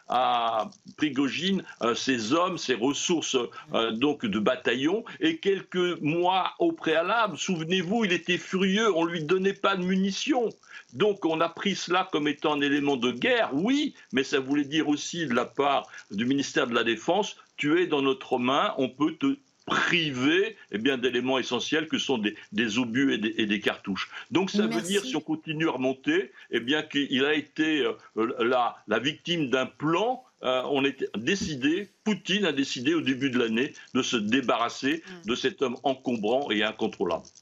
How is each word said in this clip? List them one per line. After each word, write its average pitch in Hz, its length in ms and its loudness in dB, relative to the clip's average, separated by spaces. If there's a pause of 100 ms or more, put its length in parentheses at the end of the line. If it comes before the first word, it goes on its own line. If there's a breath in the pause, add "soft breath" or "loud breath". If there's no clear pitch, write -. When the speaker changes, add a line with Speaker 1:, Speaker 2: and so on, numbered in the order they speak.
Speaker 1:
à 117 600 2 (280)
Prigojine, 151 640 0 (180 loud breath)
euh, 113 140 2
ses 120 380 0
hommes, 175 240 2
ses - 160 -2
ressources, 135 640 0 (360 loud breath)
euh, 113 200 0
donc 139 320 0
de 107 140 0
bataillon. 131 680 0 (160 loud breath)
Et 160 160 2
quelques 180 640 0
mois 175 580 2
au 165 140 4
préalable, 170 640 0
souvenez-vous, 185 640 0
il 180 80 0
était 175 260 0
furieux. 190 560 2
On 165 120 2
lui 170 180 -4
donnait 190 300 2
pas 196 240 0
de 180 60 -2
munitions. 196 640 0 (440 loud breath)
Donc, 196 300 2
on 160 160 2
a 165 100 2
pris - 260 -2
cela 180 360 0
comme 151 160 0
étant 147 260 0
un 143 80 -2
élément 143 360 2
de 123 140 0
guerre, 220 420 0
oui, 262 400 0 (180 loud breath)
mais 139 120 2
ça 139 160 0
voulait 139 240 0
dire 147 260 0
aussi 151 380 -2
de 120 80 -2
la 120 100 2
part 139 420 0 (220 loud breath)
du 104 160 -4
ministère 139 400 0
de 120 80 -2
la 117 100 2
Défense, 165 520 0 (200 loud breath)
tu 151 240 2
es 180 60 2
dans 147 160 2
notre 135 380 0
main, 139 400 2
on 127 100 0
peut 156 240 -2
te 139 240 0 (300)
priver, 160 920 0 (140 loud breath)
eh 101 80 -4
bien, 131 180 0
d'éléments 123 400 0
essentiels 127 500 -2
que 135 120 -2
sont 131 180 0
des, 104 180 -2 (160 loud breath)
des 110 280 0
obus 127 340 0
et 113 60 -2
des, 110 180 -2
et 113 80 0
des 104 140 0
cartouches. 101 500 -4 (220 loud breath)
Donc 185 180 0
ça 208 160 2
Speaker 2:
Merci. 226 100 -2
Speaker 1:
veut 175 60 -2
dire, 190 240 -2
si - 100 -4
on 147 60 -2
continue 156 480 -4
à 127 40 0
remonter, 131 580 0 (180 loud breath)
eh 117 100 -2
bien, 139 220 0
qu'il 143 420 0
a 151 120 2
été, 151 500 0
euh, 110 540 -2
la, 120 380 2 (100)
la 107 100 2
victime 156 540 -2
d'un 131 160 2
plan. 196 560 -2 (180)
Euh, 127 200 0 (100)
on 139 140 2
était 139 320 -2
décidé, 156 720 -2 (160)
Poutine 196 400 0
a 156 80 2
décidé 135 400 -2
au 160 80 0
début 131 280 0
de 123 80 0
l'année 120 360 0 (200 loud breath)
de 127 80 2
se - 140 -2
débarrasser 120 920 0
Speaker 2:
Mm. 175 220 -14
Speaker 1:
de 120 80 0
cet 123 260 -2
homme 123 220 0
encombrant 127 640 0
et 107 140 2
incontrôlable. 101 640 -2 (160)